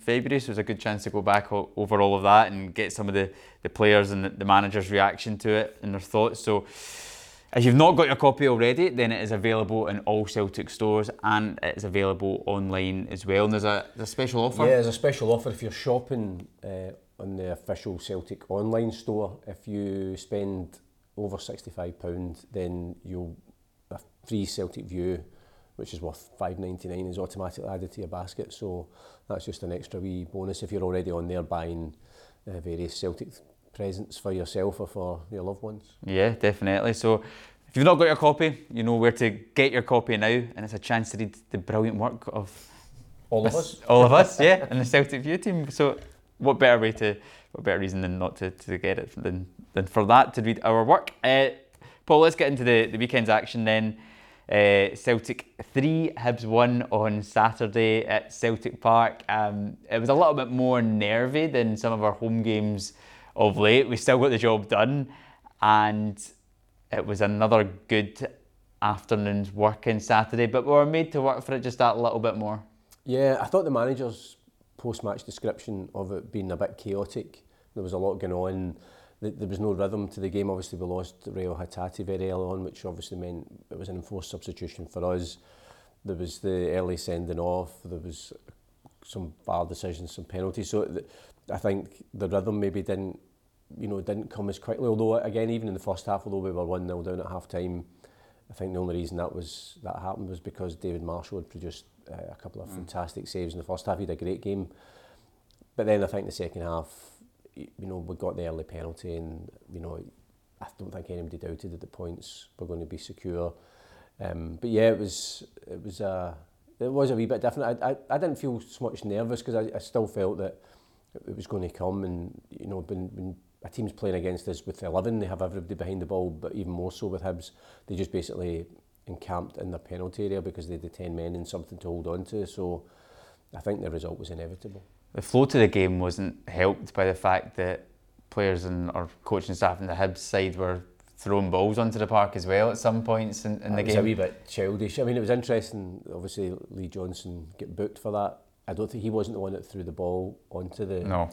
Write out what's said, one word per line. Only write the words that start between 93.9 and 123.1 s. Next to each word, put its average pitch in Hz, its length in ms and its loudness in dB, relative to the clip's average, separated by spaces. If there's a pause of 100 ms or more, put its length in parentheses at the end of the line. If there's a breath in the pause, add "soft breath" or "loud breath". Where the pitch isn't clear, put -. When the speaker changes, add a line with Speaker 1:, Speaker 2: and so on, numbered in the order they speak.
Speaker 2:
didn't 107 300 -6
come 101 180 -8
as 98 120 -8
quickly. 123 260 -4
Although, 110 300 2
again, 113 340 -2
even 113 160 -4
in 98 80 -4
the 95 60 -8
first 95 260 -6
half, 98 180 -2
although 98 140 -4
we 95 140 -4
were 87 120 -2
one 90 220 -4
nil 87 160 -6
down 90 160 -6
at 90 80 -8
half-time, 90 580 -8 (640 soft breath)
I 104 60 -20
think 95 180 -8
the 90 80 -4
only 87 140 -4
reason 87 220 -6
that 87 180 -6
was, - 480 -14
that 90 160 -10
happened 92 300 -10
was 90 100 -10
because 90 380 -10
David 87 260 -6
Marshall 85 360 -8
had 85 120 -14
produced, - 360 -14 (240)
uh, 85 220 -16
a - 40 -20
couple - 260 -16
of 95 80 -16
Speaker 1:
Mm. 95 60 -14
Speaker 2:
fantastic 90 520 -10
saves 87 240 -8
in 90 60 -12
the 82 60 -12
first 92 200 -8
half. 95 140 -4
He 101 60 -6
had 90 60 -6
a 87 60 -6
great 90 240 -6
game. 98 280 -6 (1080 soft breath)
But 113 80 -2
then 107 180 4
I 95 40 0
think 98 180 -4
the 95 80 -10
second 85 300 -8
half, 82 260 -6 (640)
y-, - 140 -16 (100)
you 95 80 -12
know, 92 120 -10
we 85 180 -12
got 87 220 -6
the 85 80 -6
early 80 180 -8
penalty, 82 520 -12
and, 82 340 -12 (200)
you 85 100 -14
know, 82 220 -12 (600)
I - 60 -16 (100)
don't 92 120 -14
think 85 200 -14
anybody 85 260 -10
doubted 85 360 -12
that 82 100 -14
the - 40 -16
points - 640 -14 (100)
were 87 80 -10
gonna 85 200 -8
be 87 100 -12
secure. 85 560 -8 (640 soft breath)
Um, 82 400 -8
but 120 120 -6
yeah, 110 220 6
it 101 60 0
was, - 460 -8 (260)
it 90 120 -12
was 101 180 -12
a, 92 340 -6 (460)
it 123 100 -4
was 139 200 2
a 127 40 0
wee 113 120 0
bit 117 160 -2
different. 120 400 -2
I, 131 80 0
I, 135 60 -4 (120)
I 131 80 -2
didn't 156 220 -2
feel 123 220 -6
so - 260 -16
much - 180 -10
nervous 107 380 -4
'cause 120 120 -6
I, 110 200 -2
I 101 40 -4
still 113 280 -2
felt 98 320 -2
that 95 200 -8 (680 soft breath)
it 101 100 -10
was 101 100 -12
gonna 92 220 -6
come, 92 360 -6
and, 90 440 -8
you - 180 -16
know, 95 140 -8
when, 90 340 -10